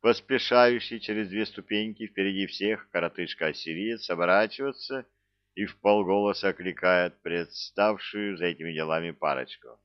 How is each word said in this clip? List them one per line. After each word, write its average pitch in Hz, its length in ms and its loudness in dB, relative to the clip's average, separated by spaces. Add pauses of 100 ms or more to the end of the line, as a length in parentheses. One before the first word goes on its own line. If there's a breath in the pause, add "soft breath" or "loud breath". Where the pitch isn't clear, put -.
Поспешающий 120 960 4
через 107 300 -4
две 104 160 -2
ступеньки 107 600 -4
впереди 98 400 -2
всех 101 440 -4
коротышка-ассириец 85 1160 -4
оборачивается 107 960 0 (480)
и 98 120 -6
вполголоса 101 800 2
окликает 90 720 0
представшую 98 1160 -2
за 87 80 0
этими 82 260 -4
делами 80 380 -2
парочку. 65 760 -6